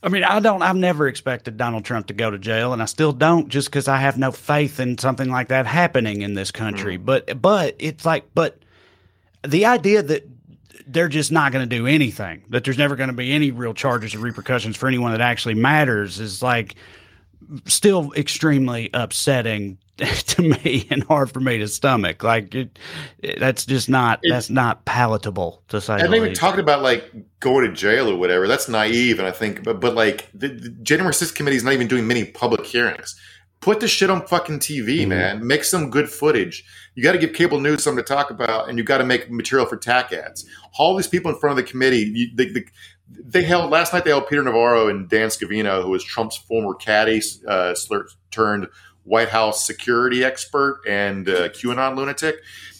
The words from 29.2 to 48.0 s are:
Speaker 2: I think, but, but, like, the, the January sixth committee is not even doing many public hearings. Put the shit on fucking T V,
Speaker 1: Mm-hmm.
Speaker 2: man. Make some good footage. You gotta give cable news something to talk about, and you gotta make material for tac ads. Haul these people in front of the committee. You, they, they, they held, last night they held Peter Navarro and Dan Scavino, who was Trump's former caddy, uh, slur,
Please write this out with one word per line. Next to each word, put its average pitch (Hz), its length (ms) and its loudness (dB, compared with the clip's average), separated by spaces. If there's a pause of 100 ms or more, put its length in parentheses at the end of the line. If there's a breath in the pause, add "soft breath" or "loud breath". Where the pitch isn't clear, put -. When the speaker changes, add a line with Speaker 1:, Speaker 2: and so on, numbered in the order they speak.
Speaker 2:
I 92 40 -4
think, 104 320 -6
but, 110 160 -2
but, 113 160 0
like, 107 380 0
the, 117 160 -6
the 120 200 -14 (140)
January 165 300 2
sixth - 220 -2
committee 147 200 0
is 113 80 0
not 135 100 2
even 123 140 0
doing 117 200 0
many 117 180 2
public - 400 -2
hearings. - 540 -4 (420 loud breath)
Put 214 180 2
the 226 80 -2
shit 196 220 2
on 185 180 0
fucking 160 320 -2
T 147 220 -4
V, 127 200 0
Speaker 1:
Mm-hmm. 101 80 0
Speaker 2:
man. 95 380 -2
Make 147 160 2
some 160 260 -2
good 220 200 0
footage. - 540 0 (300 loud breath)
You 123 100 -10
gotta 175 140 4
give 160 160 0
cable 170 260 2
news 147 240 0
something 123 200 0
to - 40 -10
talk 139 220 0
about, 113 400 -4
and 120 80 -6
you 117 60 0
gotta 131 220 2
make 123 260 0
material 120 340 0
for 117 120 -6
tac 123 360 0
ads. - 320 -10 (260 loud breath)
Haul 165 240 2
these 190 120 -2
people 175 240 -2
in 143 80 -6
front 143 180 0
of 127 80 0
the - 60 -16
committee. 127 420 2
You, 117 220 -2
they, 123 120 2
they, - 180 -8 (420 loud breath)
they 175 360 -2
held, 170 280 2
last 165 220 2
night 175 100 2
they 160 80 4
held 139 160 2
Peter 147 160 0
Navarro 117 460 4
and 98 200 -4
Dan 110 200 2
Scavino, 101 520 -2
who 92 80 -2
was 92 140 0
Trump's - 340 -4
former 110 380 -4
caddy, 110 460 2 (260)
uh, 92 260 0
slur, 101 320 -6 (240)